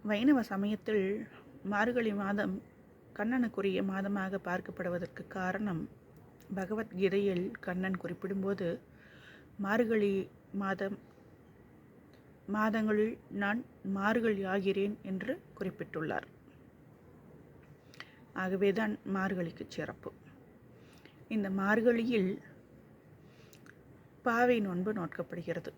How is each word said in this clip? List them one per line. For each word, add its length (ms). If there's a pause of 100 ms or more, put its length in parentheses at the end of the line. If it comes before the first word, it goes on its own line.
வைணவ 400
சமயத்தில் 840 (360)
மார்கழி 500
மாதம் 480 (520)
கண்ணனுக்குரிய 680
மாதமாக 640
பார்க்கப்படுவதற்கு 800
காரணம், 640 (680)
பகவத்கீதையில் 960
கண்ணன் 500
குறிப்பிடும்போது, 760 (800)
"மார்கழி 720 (240)
மாதம், 440 (1500)
மாதங்களில் 680 (140)
நான் 320 (200)
மார்கழி 600
ஆகிறேன்" 560
என்று 380 (200)
குறிப்பிட்டுள்ளார். 680 (2000)
ஆகவேதான் 640 (160)
மார்கழிக்கு 540
சிறப்பு. 440 (1160)
இந்த 220
மார்கழியில் 880 (1800)
பாவை 380
நோன்பு 340
நோக்கப்படுகிறது. 720 (100)